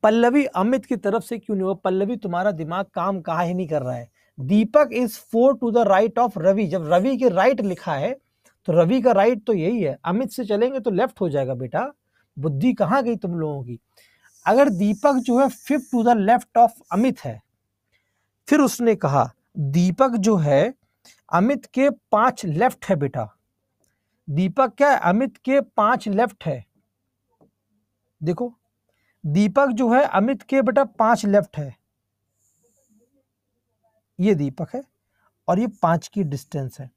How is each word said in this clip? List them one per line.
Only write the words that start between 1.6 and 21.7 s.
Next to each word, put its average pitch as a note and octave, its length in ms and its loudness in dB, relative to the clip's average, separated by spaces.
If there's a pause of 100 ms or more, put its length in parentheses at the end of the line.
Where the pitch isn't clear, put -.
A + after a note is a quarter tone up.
हुआ? F#3+ 100 -2
पल्लवी, G3 420 -2
तुम्हारा F#3 360 -4
दिमाग E3+ 340 -6
काम F#3+ 340 -6
काहे E3+ 340 -4
नहीं F3+ 140 -4
कर D3 140 -2
रहा B2 120 -6
है? A#2+ 160 -14 (280)
दीपक A3 560 2
is A#3+ 220 -4 (120)
four B3 260 4
to B3 180 -4
the A#3 140 4
right G#3 320 2
of A#3 200 0
रवि, F#3+ 280 2
जब D#3+ 260 -4
रवि A3 240 2
के B3 120 2
राइट G#3 320 2
लिखा F#3 340 -4
है D#3+ 180 -4 (560)
तो F3 40 -2
रवि F3 300 2
का B3 100 4
राइट G#3+ 340 2
तो A#3+ 60 0
यही G3+ 300 -2
है, C#3 220 -4
अमित G3 260 -4
से B3+ 140 -8
चलेंगे B3 360 -2
तो A3 100 -4
लेफ्ट A#3+ 300 -2
हो F3+ 80 -2
जाएगा C3+ 260 -4
बेटा, C3 320 -6 (500)
बुद्धि D3+ 380 0
कहाँ A3 280 0
गई A#3 140 -4
तुम E3+ 220 -6
लोगों D3 260 -6
की? A#2 140 -12 (680)
अगर C4 240 4
दीपक G#3 460 0
जो B3 220 0
है C#4 100 4
fifth - 460 -4
to A#3 100 0
the A#3+ 120 4 (100)
left A#3 320 0
of A#3 220 2 (120)
अमित A#3 280 0
है, A2 200 -12 (1080)
फिर D4 120 4
उसने A#3 360 2
कहा C3+ 340 0 (260)
दीपक F3 600 0
जो G3+ 200 2
है D3 240 2 (680)
अमित B3 340 0
के C4+ 240 0